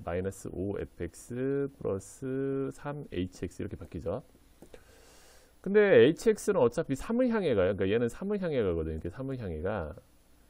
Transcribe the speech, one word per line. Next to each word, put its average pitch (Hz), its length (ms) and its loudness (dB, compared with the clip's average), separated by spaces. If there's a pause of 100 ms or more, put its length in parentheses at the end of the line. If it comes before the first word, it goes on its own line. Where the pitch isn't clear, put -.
마이너스 92 460 -6
오 98 260 -4
에프엑스 131 920 -4 (100)
플러스 135 920 -4
삼 147 380 -10
에이치엑스 92 500 -6
이렇게 98 140 -8
바뀌죠. 92 480 -8 (1400)
근데 202 180 4
에이치엑스는 185 800 6
어차피 135 360 0
삼을 240 340 0
향해 190 260 2
가요. 95 180 4
그러니까 95 160 0
얘는 117 200 2
삼을 196 320 -4
향해 151 200 0
가거든요. 82 320 0
이렇게 80 160 -6
삼을 135 300 -8
향해 85 220 -6
가. 87 340 -4 (540)